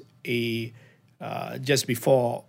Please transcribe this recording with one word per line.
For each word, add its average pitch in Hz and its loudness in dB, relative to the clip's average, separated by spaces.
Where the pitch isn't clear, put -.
a, 113 -2
uh, - -8
just 131 2
before 123 2